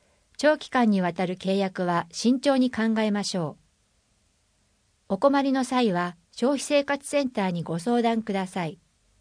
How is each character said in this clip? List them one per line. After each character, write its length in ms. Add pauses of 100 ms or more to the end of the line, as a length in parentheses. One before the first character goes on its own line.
(360)
長 220
期 100
間 220
に 100
わ 140
た 100
る 120
契 200
約 300
は 260
慎 280
重 180
に 120
考 300
え 100
ま 140
し 140
ょ 180 (1500)
う。 60
お 40
困 220
り 120
の 120
際 280
は、 240 (140)
消 240
費 80
生 220
活 240
セ 160
ン 60
タ 160
ー 40
に 120
ご 160
相 240
談 200
く 120
だ 120
さ 200
い。 120 (420)